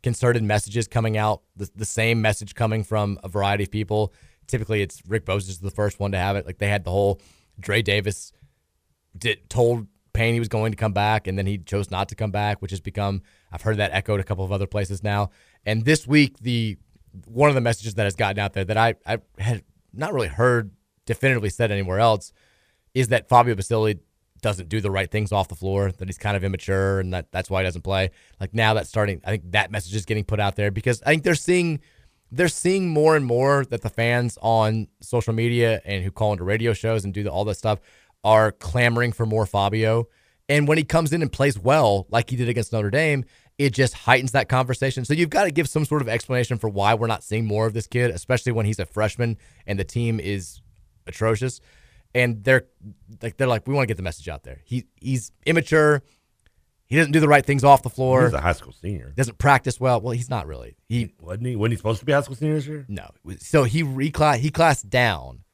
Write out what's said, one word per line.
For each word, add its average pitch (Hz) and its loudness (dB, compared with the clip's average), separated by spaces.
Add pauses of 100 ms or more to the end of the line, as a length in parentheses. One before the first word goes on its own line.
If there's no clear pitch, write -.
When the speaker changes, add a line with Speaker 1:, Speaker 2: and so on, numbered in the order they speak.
Speaker 1:
concerted 120 2
messages 107 0
coming 110 -2
out, 107 0 (140)
the, 95 -10
the 107 -8
same 113 0
message 107 -2
coming 110 -2
from 104 -2
a 95 -12
variety 101 0
of - -8
people. 107 -2 (340)
Typically, 110 -2
it's - -8
Rick 104 -4
Bozic 95 -2
is 92 -10
the 95 -6
first 104 -4
one 101 -2
to 95 -2
have 98 -2
it. 98 -6
Like, 87 -12
they 101 -2
had 101 -2
the 92 -6
whole 98 2 (400)
Dre 104 -2
Davis 101 -2 (840)
did, 107 -4
told 120 2 (280)
Payne 117 2
he 117 0
was 113 -4
going 110 -2
to 98 -8
come 110 -2
back, 107 0
and 95 -4
then 95 -2
he 101 -2
chose 98 -4
not 95 -4
to - -14
come 107 -4
back, 104 -2
which 98 -8
has 95 -8
become, 98 -4 (300)
I've 85 -10
heard 110 0
that 101 0
echoed 98 0
a 95 -4
couple 95 -4
of 92 -4
other 98 -2
places 98 -4
now. 101 0 (360)
And 110 -2
this 151 2
week, 143 2
the, 113 -4 (480)
one 131 2
of 135 2
the 127 2
messages 113 -2
that 107 0
has 98 -2
gotten 101 -2
out 101 -2
there 98 -4
that 95 -4
I, 113 2 (100)
I 107 -6 (200)
had 104 -4 (280)
not 160 -6
really 113 -2
heard 113 0 (340)
definitively 113 0
said 113 0
anywhere 98 -2
else 110 2 (640)
is 127 0
that 113 0
Fabio 120 6
Basili 107 0 (420)
doesn't 95 -4
do 110 -2
the 101 -2
right 95 -4
things 104 -2
off 98 0
the 92 -12
floor, 98 -2
that 92 -10
he's 98 -8
kind 101 -2
of 92 -2
immature, 98 0
and 92 -4
that, 90 -6
that's 92 -4
why 95 0
he 95 0
doesn't 87 -6
play. 95 0 (300)
Like, 98 -8
now 110 4
that's 107 0
starting, 101 -2
I 92 -6
think 90 -4
that 98 0
message 101 -8
is 107 -4
getting 107 -2
put 104 -2
out 101 -2
there 104 0
because 110 -2
I 143 0
think 156 2
they're 175 4
seeing, 170 0 (500)
they're 160 0
seeing 185 0
more 156 4
and 139 2
more 135 2
that 117 -6
the 110 -4
fans 120 0
on 110 2 (120)
social 117 -2
media 117 2
and 95 -4
who 95 -4
call 107 0
into 90 -4
radio 110 0
shows 110 -2
and 98 -6
do 104 -6
the, 90 -4
all 95 -2
that 101 -4
stuff 107 -2 (420)
are 107 6
clamoring 120 0
for 113 -2
more 110 2
Fabio. 110 0 (420)
And 147 4
when 156 4
he 156 0
comes 160 2
in - 0
and 127 -2
plays 135 0
well, 107 4
like 117 0
he 127 -2
did 120 0
against 120 -2
Notre 104 0
Dame, 143 0 (340)
it 143 2
just 127 2
heightens 127 2
that 135 2
conversation. 127 -2
So 143 -2
you've 160 2
gotta 190 2
give 151 0
some 156 0
sort 147 -2
of 120 -4
explanation 120 -2
for 110 -4
why 101 2
we're 113 0
not 113 -2
seeing 110 -2
more 107 0
of 107 -2
this 113 -6
kid, 120 0
especially 120 -2
when 110 0
he's 107 -2
a 92 -4
freshman 110 -2 (300)
and 101 -4
the 95 -2
team 117 -2
is 95 -6 (440)
atrocious. 113 -2 (540)
And 120 0
they're 131 4 (560)
like, 113 -8
they're 135 0
like, 113 0
"We 135 -4
wanna 135 2
get 104 -4
the 92 -8
message 87 -8
out 73 -10
there. 65 -18
He, 123 -6 (140)
he's 127 -4 (120)
immature. 151 4 (840)
He 127 0
doesn't 151 4
do 160 6
the 151 6
right 147 6
things 139 2
off 139 8
the 120 -6
floor. 127 4
Speaker 2:
He's 120 2
a 67 -2
high 85 2
school - -6
senior. 71 -10
Speaker 1:
Doesn't 117 -2
practice 135 2
well." 123 2
Well, 120 -6
he's 120 -6
not 98 -6
really. 60 -14 (120)
He 117 -4
Speaker 2:
Wasn't 101 -10
he, 123 -4
wasn't 110 0
he 107 -2
supposed 110 -2
to - -10
be - 0
a - 4
high 117 2
school 127 -12
senior 151 -2
this 143 -4
year? 147 -12
Speaker 1:
No. 101 -10 (300)
So 147 2
he 143 0
reclass-, 143 0
he 143 0
classed 151 2
down 78 0 (140)